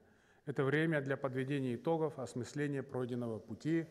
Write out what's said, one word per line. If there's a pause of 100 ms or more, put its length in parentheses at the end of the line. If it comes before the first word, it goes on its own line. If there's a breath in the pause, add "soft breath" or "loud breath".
(460 soft breath)
Это
время
для
подведения
итогов,
осмысления
пройденного
пути.